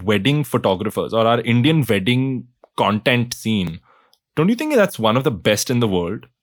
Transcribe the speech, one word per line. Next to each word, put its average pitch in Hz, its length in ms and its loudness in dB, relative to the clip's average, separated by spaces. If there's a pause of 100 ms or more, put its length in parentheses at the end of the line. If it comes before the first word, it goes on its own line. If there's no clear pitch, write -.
wedding 107 400 0
photographers 107 720 -2
or 113 140 2
our 117 160 2
Indian 127 460 2
wedding 123 600 -2 (300)
content 120 560 0
scene, 90 440 -4 (560)
don't 160 140 2
you 240 60 2
think 302 200 -2
that's 202 240 2
one 110 200 2
of 135 60 0
the 151 60 0
best 104 400 0
in 123 100 0
the 113 80 2
world 92 380 -4 (160)